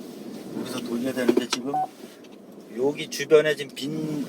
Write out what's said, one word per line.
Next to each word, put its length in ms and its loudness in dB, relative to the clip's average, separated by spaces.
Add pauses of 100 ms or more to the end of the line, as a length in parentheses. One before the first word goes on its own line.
(600)
여기서 200 -6
돌려야 340 -2
되는데 360 2
지금 240 -4 (1040)
여기 320 0
주변에 460 6
지금 200 -8
빈, 540 -4